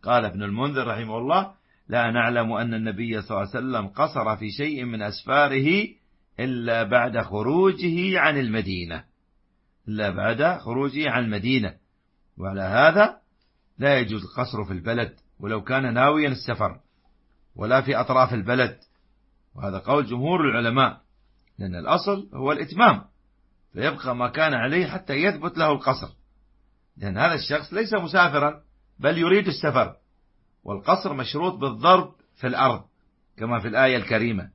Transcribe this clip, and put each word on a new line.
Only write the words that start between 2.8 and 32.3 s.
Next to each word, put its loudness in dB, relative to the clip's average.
صلى -14
الله -2
عليه -4
وسلم -4
قصر -2
في -8
شيء -6
من -6
أسفاره 2
إلا -2
بعد 2
خروجه 0
عن 2
المدينة، -4
إلا -2
بعد 0
خروجه -4
عن 0
المدينة". -2
وعلى -6
هذا 4
لا 4
يجوز -4
القصر -6
في -8
البلد -4
ولو -6
كان -2
ناوياً 4
السفر، -4
ولا 2
في -2
أطراف 2
البلد، 0
وهذا -6
قول 2
جمهور 0
العلماء، 0
لأن -6
الأصل 0
هو -2
الإتمام، 4
فيبقى -2
ما -2
كان 2
عليه 0
حتى -8
يثبت -2
له 4
القصر، -2
لأن -6
هذا 2
الشخص -4
ليس -2
مسافراً 2
بل 2
يريد 4
السفر، 0
والقصر 0
مشروط -4
بالضرب 2